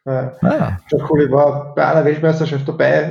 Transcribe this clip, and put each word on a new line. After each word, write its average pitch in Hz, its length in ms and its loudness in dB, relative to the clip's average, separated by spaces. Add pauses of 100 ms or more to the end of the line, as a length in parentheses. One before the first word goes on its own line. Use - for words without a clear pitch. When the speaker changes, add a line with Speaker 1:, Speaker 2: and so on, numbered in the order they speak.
Speaker 1:
Äh, 131 260 -4 (120)
Speaker 2:
Ah. 175 360 -2 (100)
Speaker 1:
schon 139 220 0
cool, 151 140 4
ich 131 60 -2
war 139 440 0
bei 147 120 2
einer 156 180 2
Weltmeisterschaft 151 640 0
dabei 151 440 0